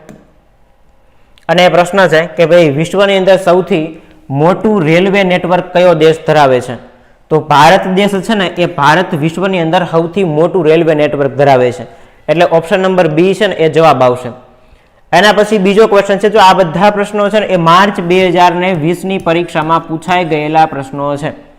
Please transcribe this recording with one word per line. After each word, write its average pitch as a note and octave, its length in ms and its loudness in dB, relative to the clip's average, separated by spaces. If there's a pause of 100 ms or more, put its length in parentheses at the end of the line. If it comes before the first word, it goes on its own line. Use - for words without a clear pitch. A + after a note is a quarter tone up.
(1500)
અને E3+ 180 0
એ - 20 4
પ્રશ્ન F3 300 0 (100)
છે D#3 120 2 (160)
કે E3+ 100 2
ભાઈ, E3 240 4
વિશ્વની F#3+ 460 0
અંદર F#3+ 200 2
સૌથી F3 640 -2 (300)
મોટું F#3+ 520 0
રેલવે F#3 420 2
નેટવર્ક F3+ 480 -2
કયો F3 220 4
દેશ D#3 320 2
ધરાવે C#3 340 2
છે? A#2+ 160 -10 (540)
તો D#3 100 0
ભારત D#3 480 2
દેશ F#3+ 260 0 (140)
છે A3+ 60 0
ને, G3 120 -2 (120)
એ F3 80 0
ભારત D#3+ 480 0
વિશ્વની F3 460 -4
અંદર E3 260 0
સૌથી E3 380 -2
મોટું E3 400 -2
રેલવે D#3+ 300 2
નેટવર્ક D3 420 -2
ધરાવે B2+ 360 2
છે. A#2 120 -12 (440)
એટલે D#3+ 220 2
ઓપ્શન E3 300 0
નંબર F#3 280 0
બી E3+ 260 0
છે G#3 120 -2
ને F#3 80 -2
એ D#3+ 140 0
જવાબ D3+ 340 2
આવશે. B2 280 0 (840)
એના F#3+ 200 4
પછી G#3 260 0
બીજો G3 280 2
ક્વેશ્ચન G3 320 0
છે, G#3+ 120 0
જો G#3+ 100 2
આ F#3 140 6
બધા F3 360 0
પ્રશ્નો G3+ 380 -4
છે G#3 120 0
ને G3+ 60 -6
એ F#3 100 -2
માર્ચ F3+ 440 2
બે F#3 300 0
હજાર F3 240 2
ને F3+ 200 -2
વીસની F3 440 -4
પરીક્ષામાં E3 680 -2
પૂછાઈ F3+ 360 -4
ગયેલા D#3 420 0
પ્રશ્નો C#3+ 500 -6
છે, D3 140 -8 (280)